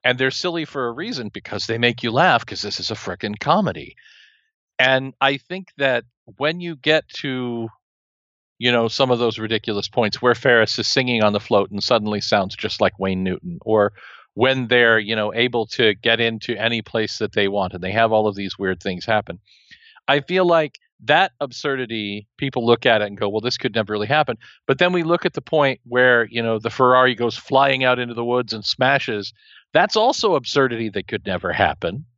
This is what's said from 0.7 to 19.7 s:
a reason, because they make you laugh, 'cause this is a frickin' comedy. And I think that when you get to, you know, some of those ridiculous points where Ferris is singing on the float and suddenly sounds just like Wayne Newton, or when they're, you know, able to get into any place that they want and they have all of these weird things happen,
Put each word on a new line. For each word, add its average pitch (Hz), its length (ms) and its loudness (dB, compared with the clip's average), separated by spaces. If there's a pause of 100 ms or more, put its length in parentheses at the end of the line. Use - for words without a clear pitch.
a 117 60 -6
reason, 139 360 -10
because - 380 -10
they 113 120 -4
make 120 240 0
you 117 80 -2
laugh, 135 360 2
'cause - 160 -12
this 104 180 -8
is - 100 -8
a 110 40 -6
frickin' 101 440 -8
comedy. 139 580 -2 (800)
And 131 420 2
I 139 180 2
think 185 380 -12
that 127 280 0 (320)
when 160 240 -4
you 170 160 -8
get 151 320 0 (120)
to, 123 480 -4 (880)
you 123 140 2
know, 117 160 4
some 131 220 2
of 120 80 4
those 117 200 0
ridiculous 110 500 -4
points 110 340 -2
where 123 120 4
Ferris 117 440 4
is 117 80 -4
singing 123 360 0
on 104 100 4
the 104 80 -2
float 101 300 0
and 98 120 -6
suddenly 107 380 0
sounds 98 360 0
just - 240 -6
like 98 180 2
Wayne 95 260 -2
Newton, 90 380 -6
or 104 300 2 (420)
when 127 340 0
they're, 117 320 6
you 107 160 -4
know, 107 180 -2
able 117 320 0
to 110 280 2
get 113 260 0
into 113 360 -2
any 113 240 -2
place 110 380 -4
that 104 140 -4
they 101 160 0
want 98 260 -2
and 87 80 -8
they 92 100 -6
have 113 200 2
all 110 160 2
of 98 80 -4
these 98 220 -8
weird 92 220 -4
things 92 240 -6
happen, 107 360 -4 (680)